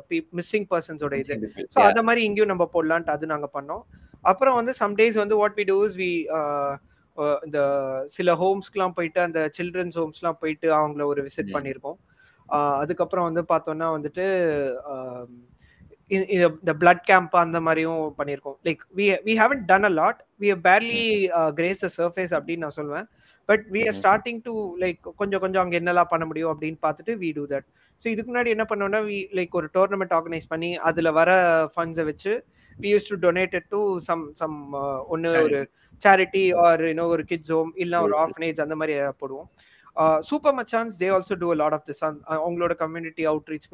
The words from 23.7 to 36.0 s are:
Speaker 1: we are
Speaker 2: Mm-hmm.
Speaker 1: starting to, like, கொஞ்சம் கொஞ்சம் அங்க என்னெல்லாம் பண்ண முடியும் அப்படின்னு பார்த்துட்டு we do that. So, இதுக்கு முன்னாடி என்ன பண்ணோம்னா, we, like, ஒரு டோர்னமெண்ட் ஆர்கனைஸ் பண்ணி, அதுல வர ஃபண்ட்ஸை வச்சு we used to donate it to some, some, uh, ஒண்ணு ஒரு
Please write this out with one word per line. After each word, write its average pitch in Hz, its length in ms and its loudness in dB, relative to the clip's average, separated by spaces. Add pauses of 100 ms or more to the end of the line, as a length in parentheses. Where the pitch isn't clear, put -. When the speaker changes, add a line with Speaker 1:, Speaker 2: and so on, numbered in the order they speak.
Speaker 1:
we 202 80 0
are 214 120 0
Speaker 2:
Mm-hmm. 202 100 -8
Speaker 1:
starting 220 380 2
to, 214 400 -8
like, 180 200 -2 (160)
கொஞ்சம் 196 240 -2
கொஞ்சம் 185 220 2
அங்க 175 180 -2
என்னெல்லாம் 175 280 2
பண்ண 165 180 0
முடியும் 160 340 -2
அப்படின்னு 156 220 -6
பார்த்துட்டு 156 280 -2
we 185 240 -4
do 147 160 -6
that. 139 120 -2 (360)
So, 226 140 -4
இதுக்கு 226 220 -6
முன்னாடி 240 120 0
என்ன 220 220 0
பண்ணோம்னா, 208 360 -2
we, 202 280 -6
like, 180 180 -2
ஒரு 165 240 -4
டோர்னமெண்ட் 190 380 2
ஆர்கனைஸ் 165 360 0
பண்ணி, 170 280 -4
அதுல 165 360 2
வர 170 500 6 (140)
ஃபண்ட்ஸை 165 280 -2
வச்சு 190 400 -4 (360)
we - 40 -6
used 208 140 4
to 202 180 -6
donate 180 400 2
it 170 140 -4
to 202 80 -2
some, 170 600 -2
some, 156 180 -6 (160)
uh, 139 300 -4 (100)
ஒண்ணு 165 300 2
ஒரு 143 280 0 (340)